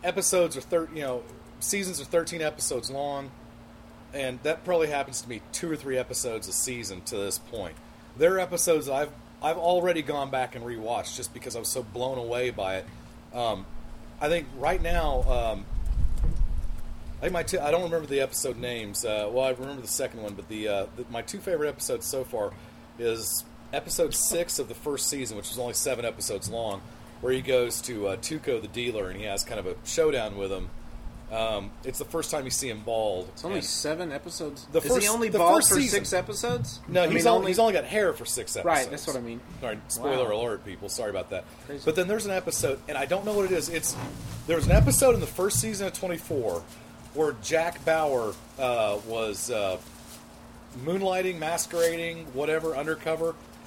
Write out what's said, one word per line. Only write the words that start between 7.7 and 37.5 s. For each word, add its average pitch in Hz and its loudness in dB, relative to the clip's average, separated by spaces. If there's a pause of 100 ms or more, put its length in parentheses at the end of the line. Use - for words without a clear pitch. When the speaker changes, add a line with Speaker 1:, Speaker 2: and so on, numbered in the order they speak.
Speaker 1:
There 170 6
are 190 2
episodes 170 2
I've, 139 0 (300)
I've 165 0
already 175 4
gone 139 -2
back 131 -2
and 117 -10
rewatched 113 -4
just - -8
because 117 -8
I 117 -2
was 107 -4
so 127 0
blown 123 -2
away 120 0
by 95 0
it. 95 -4 (480)
Um, 113 0 (560)
I 151 2
think 165 2 (100)
right 156 2
now, 160 4
um, 113 4 (1500)
I - -8
think 175 0
my 165 0
two, 170 0
I 147 2
don't 175 4
remember 165 0
the 139 2
episode - -2
names. 117 -4
Uh, 107 0
well, 131 2
I 131 4
remember 131 -6
the 110 -12
second 123 -4
one, 104 -6
but 98 -12
the, 107 -4
uh, 101 2 (100)
the, 123 -8
my 117 -6
two 202 -8
favorite 160 0
episodes 127 -4
so 131 -2
far 104 -4 (460)
is 113 -2 (300)
episode 143 0
six - 0
of 127 -2
the 117 -10
first 143 -2
season, 127 -4
which 101 -8
was - -8
only 123 -4
seven 120 0
episodes 107 -4
long, 110 -2 (400)
where 127 2
he 131 0
goes 123 2
to, 104 -2
uh, 95 0
Tuco 139 -2
the 104 -10
dealer 110 -4
and 95 -8
he 107 -8
has 98 -2
kind 110 -6
of 92 -6
a 90 -4
showdown 127 0
with 98 -2
him. 92 -4 (640)
Um, 107 -2 (120)
it's 127 -6
the 127 -6
first 160 -4
time 143 -2
you 127 -6
see 131 -2
him 107 -6
bald. 107 0
Speaker 2:
It's - -14
only 185 -2
Speaker 1:
And 139 -4
Speaker 2:
seven 160 -4
episodes? 143 -8
Speaker 1:
the 156 4
Speaker 2:
Is - 0
he 220 -2
Speaker 1:
first, 214 6
Speaker 2:
only 226 2
Speaker 1:
the 196 4
Speaker 2:
bald 196 10
Speaker 1:
first 311 8
Speaker 2:
for - 8
Speaker 1:
season. 226 4
Speaker 2:
six - -2
episodes? 214 -2
Speaker 1:
No, 175 6
Speaker 2:
I 165 6
Speaker 1:
he's 156 4 (100)
Speaker 2:
mean, - 10
Speaker 1:
on-, 226 10
Speaker 2:
only 196 2